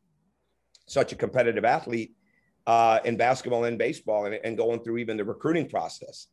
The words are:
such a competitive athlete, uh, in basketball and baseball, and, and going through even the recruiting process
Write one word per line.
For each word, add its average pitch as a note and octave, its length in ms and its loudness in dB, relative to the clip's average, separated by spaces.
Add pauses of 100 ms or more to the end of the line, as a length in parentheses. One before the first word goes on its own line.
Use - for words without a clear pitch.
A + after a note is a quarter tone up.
(880)
such - 260 0
a - 40 -10
competitive A2+ 500 2
athlete, A#2+ 480 -2 (520)
uh, A2+ 380 6
in A#2 120 0
basketball A#2+ 460 2
and A#2 160 -2
baseball, G#2+ 480 -2
and, G#2 160 -6
and A2+ 160 -6
going A#2 240 0
through A#2 140 -6
even A2+ 200 -4
the G#2 80 -4
recruiting D3 440 -2
process - 640 -10